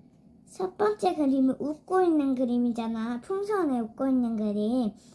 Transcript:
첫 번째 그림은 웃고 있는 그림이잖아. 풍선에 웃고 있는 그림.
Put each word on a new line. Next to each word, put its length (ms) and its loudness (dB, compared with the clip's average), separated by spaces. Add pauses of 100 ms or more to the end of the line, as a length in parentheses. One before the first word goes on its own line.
(520)
첫 260 -8
번째 380 0
그림은 420 2
웃고 440 -2
있는 340 2
그림이잖아. 880 -2
풍선에 580 -2
웃고 300 -4
있는 260 0
그림. 560 0 (240)